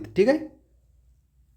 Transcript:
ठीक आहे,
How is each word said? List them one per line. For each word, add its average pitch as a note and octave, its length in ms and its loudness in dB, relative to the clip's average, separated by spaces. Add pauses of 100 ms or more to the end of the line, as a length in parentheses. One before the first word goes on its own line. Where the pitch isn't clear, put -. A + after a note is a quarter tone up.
(160)
ठीक G3+ 120 4
आहे, D4 100 2 (1200)